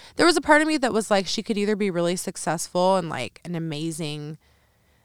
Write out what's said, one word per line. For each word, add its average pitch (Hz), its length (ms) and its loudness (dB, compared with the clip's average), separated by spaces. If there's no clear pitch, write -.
there - 100 4
was 339 120 4
a 302 40 -2
part 302 200 6
of 311 60 2
me 311 100 0
that 247 160 0
was 220 180 0
like, 196 160 2
she - 160 -4
could 208 140 -2
either 208 180 0
be 202 140 0
really 175 260 0
successful 180 800 0
and, 170 140 -2
like, 131 340 -8
an 175 120 -8
amazing, 156 840 -6